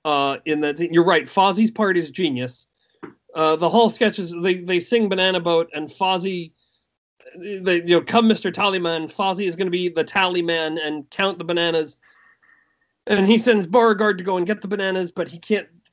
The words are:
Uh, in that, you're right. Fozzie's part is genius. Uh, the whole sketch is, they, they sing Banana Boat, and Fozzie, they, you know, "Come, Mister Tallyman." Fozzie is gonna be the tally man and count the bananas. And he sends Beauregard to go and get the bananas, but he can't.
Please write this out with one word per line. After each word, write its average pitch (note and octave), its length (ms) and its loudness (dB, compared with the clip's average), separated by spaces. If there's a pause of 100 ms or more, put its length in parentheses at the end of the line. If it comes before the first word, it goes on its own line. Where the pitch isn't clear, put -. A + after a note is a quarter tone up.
Uh, C#3 400 0
in D3+ 160 -2
that, D3 180 -2
you're E3 240 2
right. E3 220 2
Fozzie's G3 440 2
part G3 280 0
is D#3 120 -4
genius. B2+ 560 -4 (680)
Uh, D#3 220 2
the E3 120 0
whole A3 220 4
sketch A3 280 0
is, F3 240 -8
they, F3+ 160 0
they F3 220 -2
sing A3 300 0
Banana F#3 300 0
Boat, E3 340 0
and D3+ 140 -8
Fozzie, F#3 640 -4 (840)
they, F#3 400 -4
you E3+ 200 2
know, E3 60 2
"Come, A3+ 260 2
Mister G3+ 220 0
Tallyman." E3+ 600 -2
Fozzie G3 360 -4
is E3+ 100 -4
gonna F#3 140 -4
be F3+ 180 -2
the D#3+ 160 -2
tally F3+ 380 -2
man E3 360 -2
and D3+ 300 -8
count G3 300 -2
the E3 60 -12
bananas. E3 520 -2 (1080)
And G3+ 200 4
he A3 120 8
sends A3 280 2
Beauregard G#3 520 4
to F3+ 60 -10
go F#3+ 120 -2
and F3+ 100 -2
get G#3+ 140 -4
the G3+ 80 -12
bananas, F#3+ 420 -4
but E3+ 180 -6
he E3+ 100 -18
can't. G3+ 280 -4 (260)